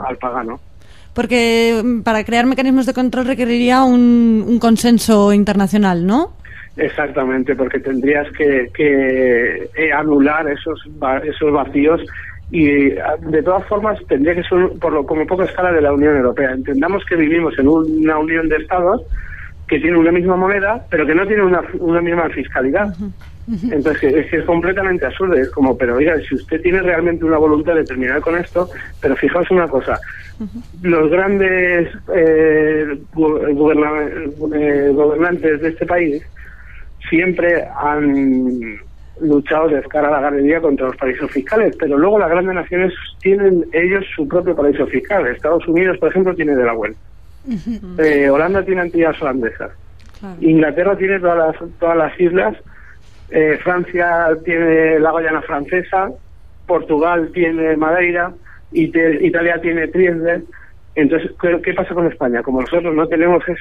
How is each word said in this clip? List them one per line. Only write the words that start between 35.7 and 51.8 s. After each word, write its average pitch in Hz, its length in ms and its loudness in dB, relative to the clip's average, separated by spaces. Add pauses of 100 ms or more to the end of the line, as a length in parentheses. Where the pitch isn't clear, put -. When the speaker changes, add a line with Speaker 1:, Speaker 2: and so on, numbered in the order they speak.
Speaker 1:
país 165 380 -2 (840)
siempre 170 560 0 (140)
han 135 1000 0 (440)
luchado 156 480 2
de 139 140 0
cara 147 240 -2
a 147 40 2
la 147 100 0
galería 143 400 2
contra 135 260 0
los 123 100 -6
paraísos 131 340 -4
fiscales, 185 480 0
pero 143 180 0
luego 196 200 4
las 180 120 2
grandes 180 260 0
naciones 180 380 -2 (280)
tienen 190 520 4
ellos 185 300 0 (120)
su 147 120 -4
propio 175 280 0
paraíso 143 320 0
fiscal. 147 400 -2
Estados 151 400 -2
Unidos, 175 300 2
por 160 120 0
ejemplo, 185 260 0
tiene 151 200 0
Delaware. 113 400 0 (500)
Speaker 3:
Ujú. 202 560 -6
Speaker 1:
Eh, 143 280 4
Holanda 175 340 2
tiene 185 180 -2
Antillas 165 400 0
Holandesas. 127 500 -6 (480)
Speaker 2:
Claro. 190 200 -16
Speaker 1:
Inglaterra 160 580 2
tiene 190 220 0
todas 175 180 0 (220)
las, 170 100 -12 (100)
todas 170 180 0